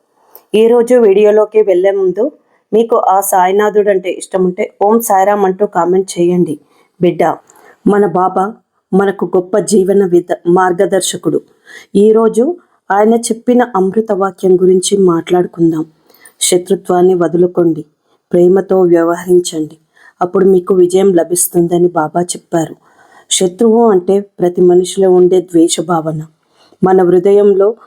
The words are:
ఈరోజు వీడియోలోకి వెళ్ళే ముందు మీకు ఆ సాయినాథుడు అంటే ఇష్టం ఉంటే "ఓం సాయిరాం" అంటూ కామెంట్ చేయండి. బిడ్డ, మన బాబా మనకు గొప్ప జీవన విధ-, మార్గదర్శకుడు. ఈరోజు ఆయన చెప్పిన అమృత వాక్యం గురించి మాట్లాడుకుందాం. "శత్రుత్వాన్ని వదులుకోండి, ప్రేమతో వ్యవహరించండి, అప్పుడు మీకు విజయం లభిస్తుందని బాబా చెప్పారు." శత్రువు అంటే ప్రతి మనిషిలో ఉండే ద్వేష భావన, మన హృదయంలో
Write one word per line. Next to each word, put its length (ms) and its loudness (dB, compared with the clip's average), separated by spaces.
ఈరోజు 400 2
వీడియోలోకి 680 2
వెళ్ళే 300 0
ముందు 400 -2
మీకు 240 0
ఆ 220 0
సాయినాథుడు 720 0
అంటే 220 -2
ఇష్టం 340 -4
ఉంటే 400 -6
"ఓం 160 2
సాయిరాం" 440 0
అంటూ 200 -2
కామెంట్ 460 -2
చేయండి. 480 -2
బిడ్డ, 220 0
మన 180 2
బాబా 480 -2
మనకు 320 -2
గొప్ప 320 -2
జీవన 480 0
విధ-, 300 0
మార్గదర్శకుడు. 960 -2
ఈరోజు 640 2
ఆయన 220 2
చెప్పిన 640 -2
అమృత 360 -2
వాక్యం 440 -2
గురించి 420 0
మాట్లాడుకుందాం. 880 -2
"శత్రుత్వాన్ని 720 0
వదులుకోండి, 720 -2
ప్రేమతో 500 2
వ్యవహరించండి, 960 -2
అప్పుడు 240 -2
మీకు 280 2
విజయం 400 2
లభిస్తుందని 760 -2
బాబా 340 -2
చెప్పారు." 540 -6
శత్రువు 600 2
అంటే 280 0
ప్రతి 420 -4
మనిషిలో 500 2
ఉండే 300 2
ద్వేష 380 0
భావన, 460 -6
మన 200 2
హృదయంలో 720 2